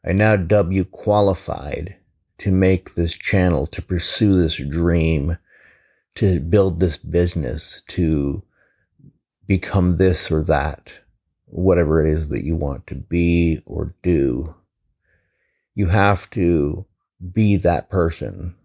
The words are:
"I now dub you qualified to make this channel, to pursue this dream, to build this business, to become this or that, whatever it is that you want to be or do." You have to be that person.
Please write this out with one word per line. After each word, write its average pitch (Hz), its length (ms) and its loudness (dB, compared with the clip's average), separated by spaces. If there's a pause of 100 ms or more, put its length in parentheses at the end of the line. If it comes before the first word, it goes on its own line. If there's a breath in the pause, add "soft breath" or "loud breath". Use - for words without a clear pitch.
"I 85 80 -2
now 107 240 4
dub 92 360 2
you 95 120 2
qualified 95 1120 -2 (420)
to 98 140 0
make 92 420 2
this 85 220 -2
channel, 87 520 0
to - 120 -10
pursue 95 580 0
this 80 180 0
dream, 80 800 0 (800 soft breath)
to 95 220 2
build 85 420 0
this 87 180 0
business, 78 880 -4
to 78 540 -2 (1040)
become 90 500 0
this 90 340 0
or 78 120 0
that, 76 500 -2 (540)
whatever 82 580 2
it 78 60 2
is 78 180 -2
that - 160 -6
you 80 100 -2
want 71 340 -6
to - 60 -12
be 85 680 0
or - 380 -8
do." 73 520 -2 (1200)
You 101 120 0
have 101 440 2
to 85 540 0 (480)
be 104 240 4
that 85 320 0
person. 82 680 -4 (100)